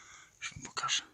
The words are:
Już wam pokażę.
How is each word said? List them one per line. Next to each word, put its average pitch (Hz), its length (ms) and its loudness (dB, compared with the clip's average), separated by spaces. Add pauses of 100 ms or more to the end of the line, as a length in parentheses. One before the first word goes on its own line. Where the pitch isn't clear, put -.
(400)
Już - 140 -2
wam - 100 -8
pokażę. - 380 4 (120)